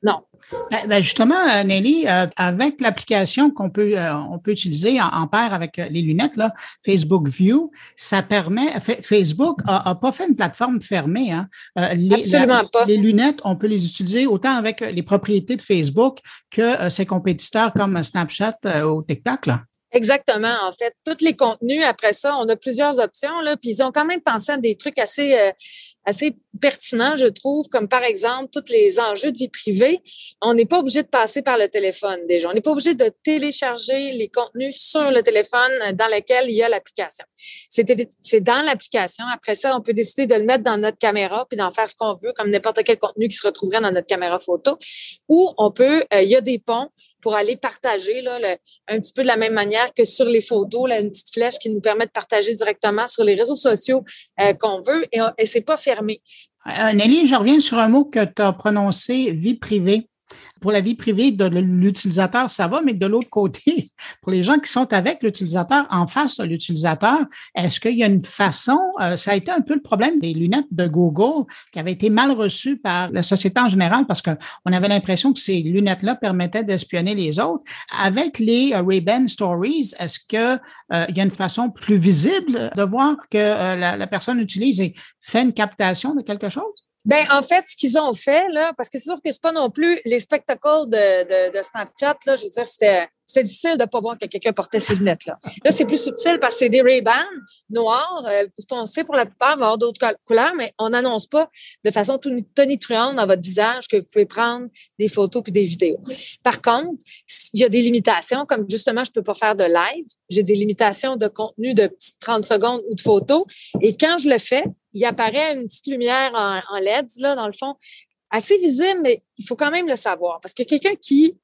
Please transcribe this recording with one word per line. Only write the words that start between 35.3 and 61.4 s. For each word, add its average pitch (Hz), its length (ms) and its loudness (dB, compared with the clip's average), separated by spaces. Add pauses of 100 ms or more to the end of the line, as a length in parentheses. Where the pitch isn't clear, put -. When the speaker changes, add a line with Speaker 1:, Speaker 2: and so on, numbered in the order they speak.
Speaker 1:
dans 220 200 0
lequel 247 360 0
il 226 40 -2
y 214 80 2
a 233 60 2
l'application. 196 560 -6 (460)
C'est 233 140 2
télé-, 233 240 0 (140)
c'est - 180 2
dans 240 260 2
l'application. 220 680 -4
Après 226 220 -6
ça, 269 200 -2
on 247 60 -4
peut 220 140 -4
décider 233 320 -2
de 233 80 4
le 214 100 2
mettre 240 200 2
dans 226 120 0
notre 214 220 -2
caméra 208 500 -2
puis 240 80 -10
d'en 196 140 -2
faire 220 180 -2
ce - 60 -10
qu'on 214 280 -4
veut, 233 140 -6
comme 208 140 -2
n'importe 214 340 0
quel 226 140 2
contenu 214 300 -4
qui 196 80 -4
se - 100 -4
retrouverait 202 340 -2
dans 208 120 -2
notre 180 140 -4
caméra 180 320 -2
photo. 180 400 -2 (500)
Ou 339 280 4
on 214 140 2
peut, 277 420 4
euh, 196 100 6
il 196 60 4
y 226 80 6
a 262 60 4
des 233 160 -2
ponts 240 300 -4 (320)
pour 214 140 -2
aller 208 220 -2
partager, 226 640 -4
là, 247 160 -6
le, 202 560 -8
un 220 60 -2
petit - 120 -10
peu 262 100 -2
de 247 40 2
la 240 100 2
même 220 160 0
manière 220 400 0
que 240 120 4
sur 254 220 0
les 233 140 2
photos, 214 480 -2
là, 226 120 0
une 208 100 -4
petite - 220 -14
flèche 233 260 -2
qui - 100 -8
nous 214 120 -4
permet 214 260 0
de - 60 -14
partager 214 420 -2
directement 208 540 -2
sur 233 160 0
les 208 100 6
réseaux 233 220 0
sociaux, 262 480 0 (360)
euh, 202 140 4
qu'on 196 280 -2
veut 302 300 0
et, 226 80 0 (160)
et 220 100 0
c'est 226 160 0
pas 311 140 -2
fermé. 220 460 -4 (440)
Speaker 2:
Euh, 220 260 0
Nelly, 240 340 6
je 262 80 4
reviens 254 260 6
sur 240 180 0
un 226 100 4
mot 269 160 6
que 240 200 0
t'as 196 280 0
prononcé, 208 800 0
vie 170 220 -2
privée. 208 540 0 (520)
Pour 196 120 -2
la 208 80 2
vie 226 160 -2
privée 233 340 2
de 196 160 0